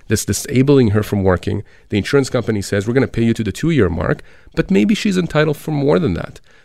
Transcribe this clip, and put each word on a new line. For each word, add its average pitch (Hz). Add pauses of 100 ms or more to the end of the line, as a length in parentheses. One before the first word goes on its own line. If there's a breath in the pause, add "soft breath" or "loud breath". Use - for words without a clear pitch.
that's 110
disabling 131
her 104
from 101
working. 98 (260 soft breath)
The 107
insurance 131
company 110
says, 101
"We're 120
gonna 127
pay -
you 113
to 110
the 98
two-year 147
mark," 82 (320 soft breath)
but -
maybe 208
she's 190
entitled 156
for -
more 151
than 117
that. - (240 soft breath)